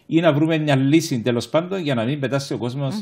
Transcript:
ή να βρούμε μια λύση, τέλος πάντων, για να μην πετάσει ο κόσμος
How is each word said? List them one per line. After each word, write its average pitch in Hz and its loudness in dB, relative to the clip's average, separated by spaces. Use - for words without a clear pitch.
ή 160 2
να 170 6
βρούμε 160 2
μια 151 2
λύση, 139 2
τέλος 120 -2
πάντων, 180 -2
για 143 -2
να 113 0
μην 143 -4
πετάσει 139 -4
ο 123 -4
κόσμος 135 -4